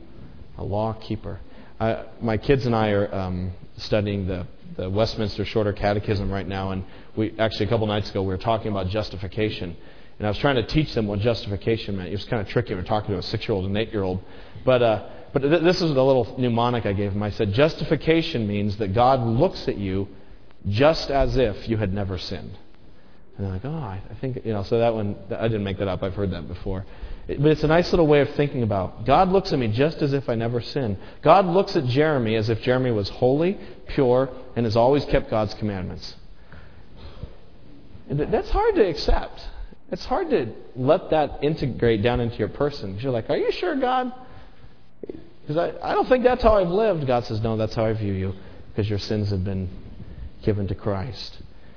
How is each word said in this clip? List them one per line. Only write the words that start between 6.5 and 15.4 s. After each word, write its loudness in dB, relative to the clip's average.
and -4
we, 0
actually, 2
a 0
couple 2
nights 0
ago, 0
we 0
were -2
talking 0
about -2
justification, -4
and -2
I 2
was -2
trying 2
to 2
teach 0
them 0
what -2
justification -2
meant. -6
It -8
was -6
kind -2
of -4
tricky. -2
We -4
were -6
talking 0
to 0
a -4
six-year-old -2
and 0
eight-year-old. -2
But, 6
uh, 2
but 0